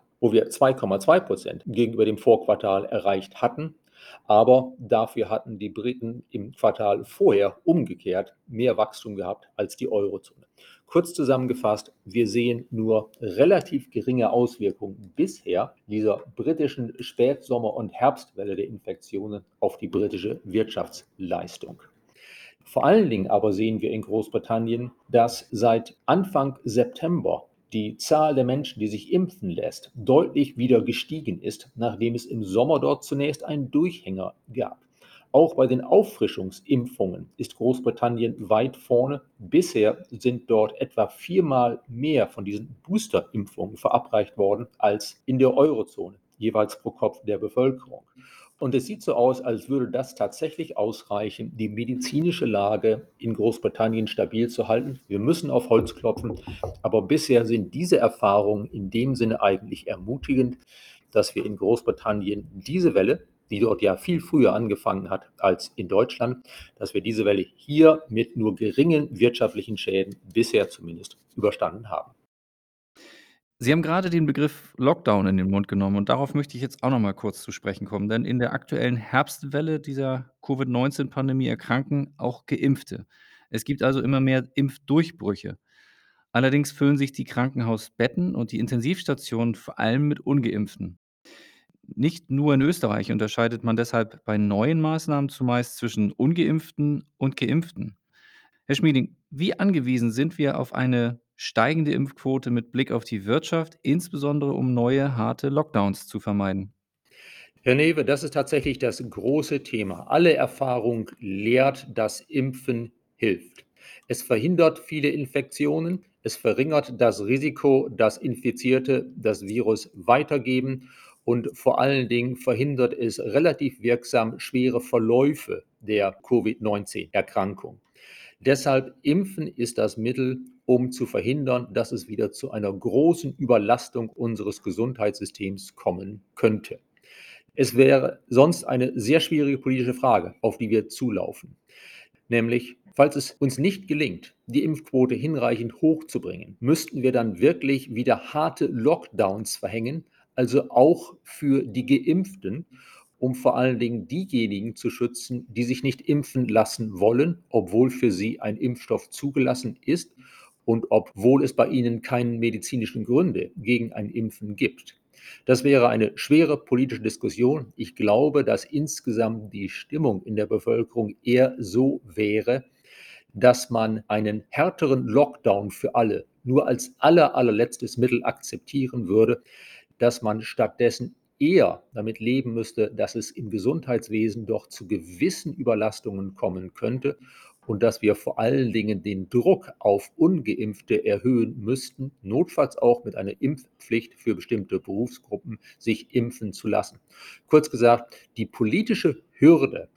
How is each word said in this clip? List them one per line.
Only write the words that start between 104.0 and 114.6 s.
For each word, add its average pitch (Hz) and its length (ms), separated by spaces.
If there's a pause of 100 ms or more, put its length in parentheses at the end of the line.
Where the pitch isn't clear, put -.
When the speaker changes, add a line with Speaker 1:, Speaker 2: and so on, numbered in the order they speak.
Speaker 2:
um 127 200
neue 131 420
harte 117 320
Lockdowns 113 600
zu 110 100
vermeiden? 98 560 (880)
Speaker 1:
Herr 127 140
Newe, 156 280
das 139 200
ist 147 100
tatsächlich 139 460
das - 280
große 139 540
Thema. 95 460
Alle 160 260
Erfahrung 120 880
lehrt, 117 640 (100)
dass 107 260
Impfen 127 680 (240)
hilft. - 500 (440)
Es - 120
verhindert 160 600